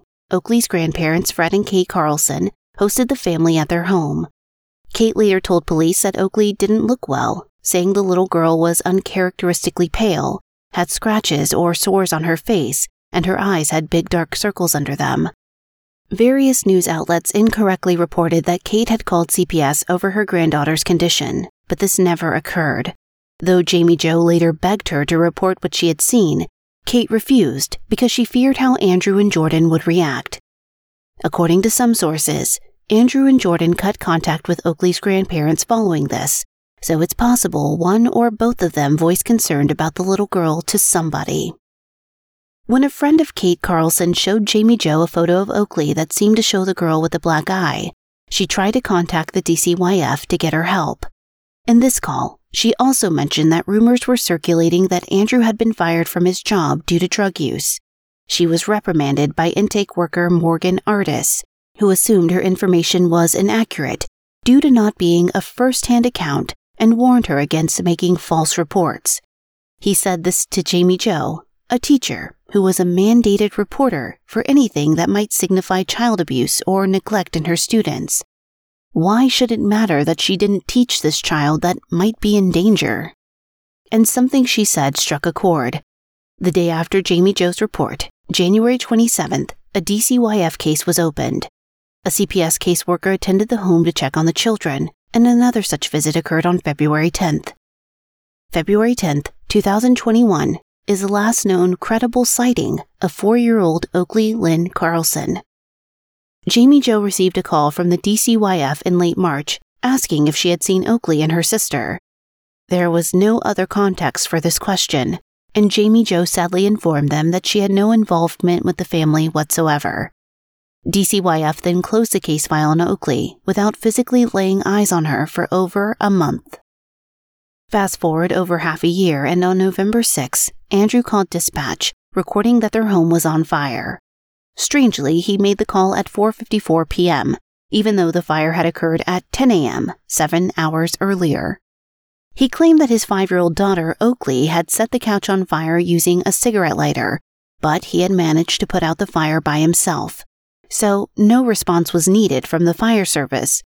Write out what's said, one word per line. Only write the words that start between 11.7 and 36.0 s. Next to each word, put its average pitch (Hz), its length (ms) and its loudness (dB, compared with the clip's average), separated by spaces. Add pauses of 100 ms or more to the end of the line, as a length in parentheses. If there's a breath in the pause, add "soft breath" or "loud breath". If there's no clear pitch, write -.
sores 190 400 0
on 156 100 -4
her 165 140 -2
face, 160 500 -2 (240)
and 170 140 -2
her 185 120 0
eyes 190 340 -2
had 156 180 -2
big 165 180 0
dark 170 260 -4
circles 185 400 -2
under 139 220 -4
them. 143 340 -2 (800)
Various 254 560 2
news 185 220 2
outlets 165 440 -2
incorrectly 202 680 2
reported 165 480 0
that 180 180 -2
Kate 226 240 0
had 226 160 0
called 170 260 0
C 180 160 0
P 165 160 -2
S 143 280 0
over 180 220 -2
her 208 120 -2
granddaughter's 160 600 0
condition, 170 640 0 (180)
but - 120 -4
this 196 200 0
never 170 340 0
occurred, 143 600 -4 (460)
though 180 240 2
Jamie, 170 320 4
Jo 165 240 0
later 170 340 4
begged 190 360 -2
her 147 160 -2
to 165 120 0
report 170 460 0
what 175 100 -4
she - 140 0
had 156 140 0
seen. 185 440 2 (400)
Kate 240 260 0
refused 208 640 0 (100)
because 233 240 0
she 240 140 0
feared 254 320 0
how 262 200 2
Andrew 190 420 2
and 208 120 4
Jordan 160 380 2
would 160 160 0
react. 160 540 -2 (840)
According 170 380 2
to 226 80 0
some 233 240 2
sources, 165 640 -2 (300)
Andrew 247 380 4
and 269 120 6
Jordan 170 360 2
cut 196 240 -4
contact 160 480 -2
with 175 180 -4
Oakley's 175 340 0
grandparents 180 640 0
following 190 420 0